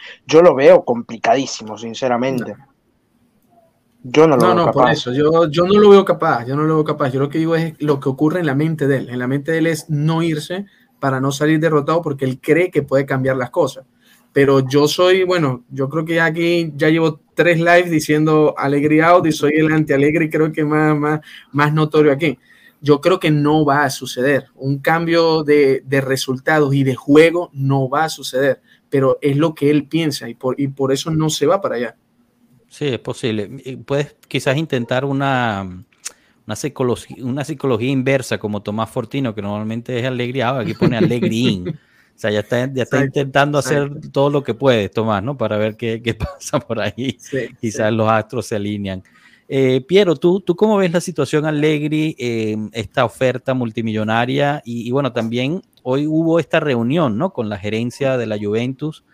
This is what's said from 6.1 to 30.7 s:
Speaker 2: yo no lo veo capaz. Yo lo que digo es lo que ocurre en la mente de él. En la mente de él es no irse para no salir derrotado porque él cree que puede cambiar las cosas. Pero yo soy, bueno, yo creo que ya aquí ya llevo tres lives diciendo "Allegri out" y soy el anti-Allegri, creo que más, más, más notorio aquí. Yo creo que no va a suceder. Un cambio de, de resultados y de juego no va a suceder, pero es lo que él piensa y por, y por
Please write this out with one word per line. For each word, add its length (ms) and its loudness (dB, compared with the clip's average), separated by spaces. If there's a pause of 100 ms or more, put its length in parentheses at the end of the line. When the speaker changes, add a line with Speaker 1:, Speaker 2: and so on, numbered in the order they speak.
Speaker 2:
yo 80 -2
no 80 0
lo 120 2
veo 80 4
capaz. 280 -2
Yo 80 -2
lo 100 -2
que 80 -6
digo 180 0
es 240 -2
lo 200 0
que 100 -4
ocurre 300 0
en 80 -2
la 80 -2
mente 320 0
de 100 2
él. 120 -8
En 100 -8
la 80 -4
mente 240 -2
de 80 0
él 80 2
es 220 -4
no 340 0
irse 420 -4 (340)
para 200 -2
no 120 -2
salir 280 0
derrotado 420 0
porque 240 -4
él 160 -4
cree 300 2
que 100 0
puede 240 -2
cambiar 320 -2
las 140 -6
cosas. 340 -2 (480)
Pero 340 4
yo 200 2
soy, 360 2
bueno, 460 -2
yo 200 -6
creo 160 -6
que 100 -4
ya 100 2
aquí 500 0
ya 140 2
llevo 300 2 (160)
tres 240 4
lives 320 4
diciendo 680 2
"Allegri 440 2
out" 260 6
y 40 2
soy 260 0
el 140 2
anti-Allegri, 580 2
creo 220 0
que 120 -4
más, 340 2
más, 220 -2 (320)
más 220 0
notorio 380 4
aquí. 280 -2 (420)
Yo 200 2
creo 180 2
que 100 0
no 360 2
va 180 2
a 80 0
suceder. 540 -2 (100)
Un 240 -4
cambio 640 0
de, 420 2
de 160 0
resultados 720 0
y 100 2
de 120 0
juego 580 4
no 360 0
va 160 0
a 40 -4
suceder, 520 -2 (280)
pero 320 2
es 160 0
lo 160 0
que 160 0
él 180 2
piensa 420 -4
y 40 -12
por, 260 -4
y 100 -2
por 220 -2